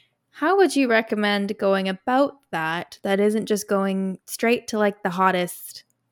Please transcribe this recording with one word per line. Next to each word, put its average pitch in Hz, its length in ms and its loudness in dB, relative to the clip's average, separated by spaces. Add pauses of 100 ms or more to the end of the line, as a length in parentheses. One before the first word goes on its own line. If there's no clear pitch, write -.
(320)
how 339 260 0
would 359 180 4
you 269 140 2
recommend 208 680 0
going 196 320 0
about 262 460 0 (160)
that, 160 520 -6
that 196 160 0
isn't 214 280 0
just 202 200 -2
going 190 580 -2
straight 233 440 -2
to, 214 100 -4
like, 202 240 0
the 190 60 0
hottest 180 760 -2 (280)